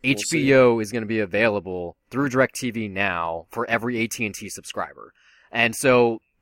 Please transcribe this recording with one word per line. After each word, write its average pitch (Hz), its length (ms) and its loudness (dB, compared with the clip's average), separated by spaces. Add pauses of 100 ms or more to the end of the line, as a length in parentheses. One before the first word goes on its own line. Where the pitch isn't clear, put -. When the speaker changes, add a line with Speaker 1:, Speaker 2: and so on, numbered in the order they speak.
Speaker 1:
We'll 135 140 0
see. 208 60 -8
Speaker 2:
H - 80 -6
B 139 240 2
O 120 240 6
is 107 120 -6
gonna 113 140 -4
be 110 140 -2
available 95 760 -2 (140)
through 135 200 -2
DirecTV 117 600 -2
Now 85 640 -4
for 117 180 -6
every 117 300 -2
A 113 80 0
T 117 180 -6
and 98 80 -6
T 101 160 -14
subscriber. 71 640 -12 (380)
And 117 240 2
so 123 460 4 (200)